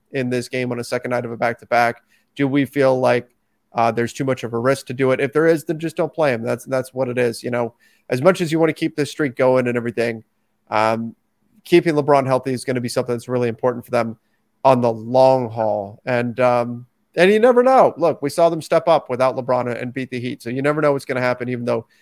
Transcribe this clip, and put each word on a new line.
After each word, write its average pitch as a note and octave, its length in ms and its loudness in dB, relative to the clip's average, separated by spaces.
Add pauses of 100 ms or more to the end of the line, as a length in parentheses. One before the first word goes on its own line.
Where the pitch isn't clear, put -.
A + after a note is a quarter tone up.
(140)
in C3 160 -2
this B2 180 -4
game B2+ 240 -4
on A#2+ 80 -6
a A#2 60 -8
second B2 260 -6
night A#2+ 140 -4
of A#2 60 -10
a A#2 60 -12
back-to-back? A#2 640 0 (320)
Do C#3+ 140 -2
we C#3 160 0
feel C3 340 2
like, B2 320 0 (440)
uh, A#2 180 2
there's A#2 220 -4
too - 100 -6
much C3 220 -4
of A2+ 80 -8
a A#2 40 -4
risk C3 280 0
to - 80 -10
do C3 180 0
it? C3 80 0
If C#3 140 -2
there D#3+ 140 2
is, D#3+ 180 2
then D#3+ 120 -6
just D#3+ 200 -8
don't D#3+ 160 -4
play D3 200 0
him. A2+ 100 -4
That's, A#2+ 200 -4
that's C3 300 -6
what B2+ 160 -4
it B2 80 -6
is. A#2+ 260 -2
You A#2+ 80 -6
know, A#2+ 240 -4 (320)
as B2+ 140 -2
much F3 180 4
as F3 100 -2
you D#3+ 80 0
wanna D#3+ 140 2
keep D#3 240 -4
this C#3+ 160 -4
streak C#3+ 240 -4
going B2+ 320 2
and A#2+ 80 -2
everything, A#2 480 -4 (460)
um, A2 440 0 (520)
keeping E3+ 280 4
LeBron C#3+ 320 2
healthy C3 280 0
is A#2+ 100 -6
gonna B2+ 160 -4
be A#2+ 80 -6
something B2 260 -2
that's A2+ 140 -8
really B2 220 -2
important A#2+ 340 -4
for - 80 -12
them A2+ 260 -2 (460)
on C3 160 6
the A#2+ 140 2
long B2+ 560 2
haul. G#2+ 560 -4
And, A#2+ 340 -2
um, B2 460 0 (320)
and F3 120 6
you G#3+ 100 4
never B3 240 4
know. B3 340 6
Look, D3 240 0
we C#3+ 80 -2
saw E3+ 200 4
them E3 120 -4
step D#3+ 260 0
up D#3 220 2
without B2+ 260 0
LeBron B2 460 -2
and B2 120 -8
beat C3 160 -8
the B2 120 -8
Heat. A#2+ 200 -8
So A#2 80 -10
you C3 120 -6
never D3 180 0
know D3 140 2
what's C#3 100 -4
gonna B2+ 160 -4
happen, B2 300 -2
even A#2+ 160 -4
though A#2+ 140 0
it A2+ 60 -14 (160)